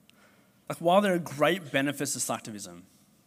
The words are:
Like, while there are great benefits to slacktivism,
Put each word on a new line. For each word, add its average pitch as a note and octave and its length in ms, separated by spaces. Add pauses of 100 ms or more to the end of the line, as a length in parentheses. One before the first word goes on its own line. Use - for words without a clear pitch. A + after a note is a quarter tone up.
(680)
Like, D3+ 100
while F3 220
there G3 140
are F3 40
great D3 540
benefits C#3 400
to C3 60
slacktivism, G2+ 640 (440)